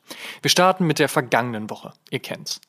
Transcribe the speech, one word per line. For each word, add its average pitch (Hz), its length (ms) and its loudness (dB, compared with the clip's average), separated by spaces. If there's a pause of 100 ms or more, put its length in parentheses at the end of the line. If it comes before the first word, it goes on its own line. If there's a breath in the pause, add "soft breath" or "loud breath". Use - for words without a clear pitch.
(420 loud breath)
Wir 123 80 0
starten 185 380 4
mit 151 100 2
der 143 100 4
vergangenen 120 640 -2
Woche. - 240 -14 (160)
Ihr 131 80 -6
kennt's. - 520 -12